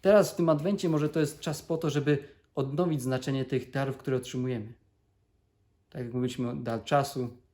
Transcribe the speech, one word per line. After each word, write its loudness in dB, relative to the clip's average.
Teraz 8
w -12
tym 2
Adwencie 2
może 2
to 0
jest 0
czas -6
po -4
to, -2
żeby 2
odnowić 0
znaczenie -2
tych -4
darów, -2
które -2
otrzymujemy. -6
Tak -10
jak -10
mówiliśmy, -4
dar -4
czasu 0